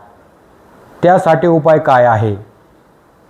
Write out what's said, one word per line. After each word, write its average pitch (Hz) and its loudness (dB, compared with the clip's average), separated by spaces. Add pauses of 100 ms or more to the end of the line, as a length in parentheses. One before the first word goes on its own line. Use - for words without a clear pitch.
(1040)
त्यासाठी 170 0
उपाय 160 0
काय 127 0
आहे? 110 -2 (960)